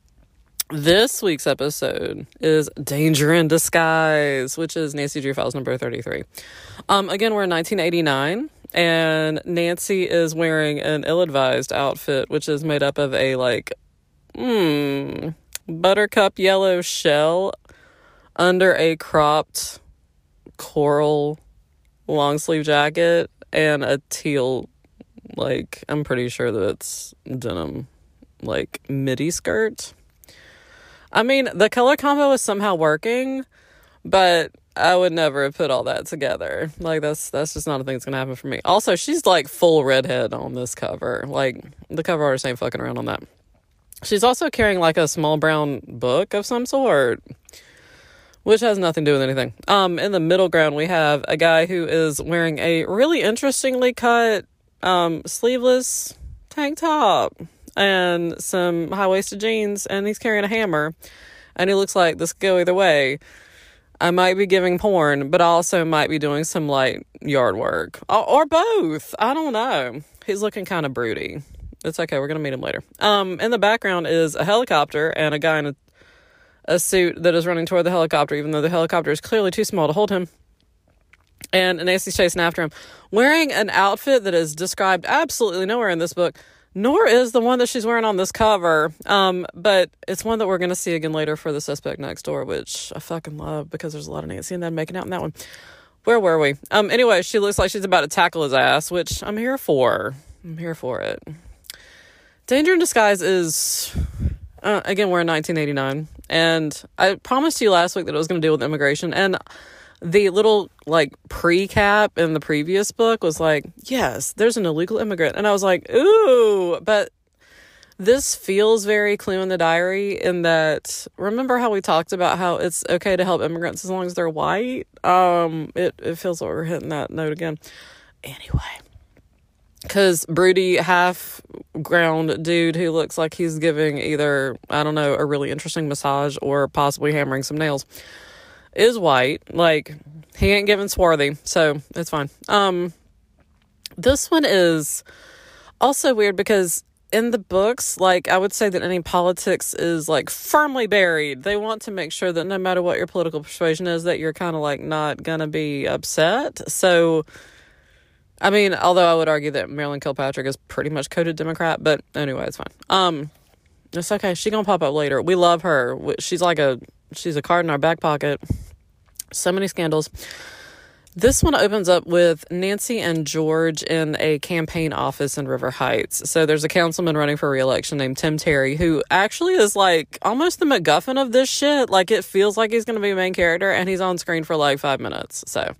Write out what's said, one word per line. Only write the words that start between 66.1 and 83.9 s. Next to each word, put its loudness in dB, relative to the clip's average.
doing -2
some -4
light 0
yard 2
work. -4
Or, 2
or 6
both. 0
I 0
don't -2
know. -2
He's -4
looking -4
kinda -4
broody. -6
It's -6
okay. -2
We're -4
gonna -4
meet -4
him -6
later. -6
Um, 2
in -2
the 0
background 0
is 2
a -2
helicopter 0
and -2
a -4
guy 0
in -4
a, -8
a 2
suit 0
that 4
is 0
running -2
toward 2
the 0
helicopter, 0
even -6
though -2
the 0
helicopter 0
is -2
clearly 0
too -2
small 0
to -2
hold 0
him. -2
And 2
Nancy's -2
chasing 2
after 0
him, -4
wearing 2
an 0
outfit 2